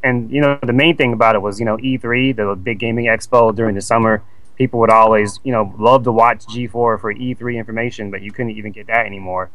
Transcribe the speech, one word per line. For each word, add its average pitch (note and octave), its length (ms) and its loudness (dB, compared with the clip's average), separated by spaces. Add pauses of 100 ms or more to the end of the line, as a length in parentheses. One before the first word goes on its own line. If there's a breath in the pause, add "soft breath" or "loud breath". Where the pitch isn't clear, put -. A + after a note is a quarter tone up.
and, A#2+ 260 0
you C#3 120 0
know, C#3+ 200 2
the B2 120 -2
main D3+ 240 4
thing B2 160 2
about A2+ 220 4
it G2 60 0
was, G2+ 200 -4
you A#2 40 -2
know, A2 140 0
E C3 160 -2
three, B2 380 0
the G2+ 220 -2
big G2 240 -6
gaming A#2 260 -2
expo A2+ 500 2
during A2 200 -2
the G2 60 -4
summer, A2 400 2 (360 soft breath)
people B2+ 240 0
would A2 100 6
always, A2 540 4
you C3 80 -2
know, G#2 240 -2
love A#2+ 260 4
to A#2+ 80 0
watch A#2 360 2
G A#2 200 -8
four A#2 300 0
for A2 140 -6
E B2+ 220 -6
three A#2+ 240 -8
information, A2+ 540 -6
but F#2+ 100 -8
you G2+ 120 -12
couldn't A#2+ 180 -6
even G#2+ 220 -10
get G#2 140 -16
that A2+ 180 0
anymore. F#2 500 -6